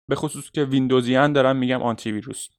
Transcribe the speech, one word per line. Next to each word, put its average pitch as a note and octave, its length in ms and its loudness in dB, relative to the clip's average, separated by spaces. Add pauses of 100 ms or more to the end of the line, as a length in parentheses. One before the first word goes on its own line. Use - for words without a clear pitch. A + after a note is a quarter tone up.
به C#3 60 -2
خصوص D3 360 -6
که D3 140 -2
ویندوزیان C3 680 2
دارم C3+ 240 2
می‌گم B2+ 260 -2
آنتی A2+ 300 -4
ویروس. G#2 360 -10 (100)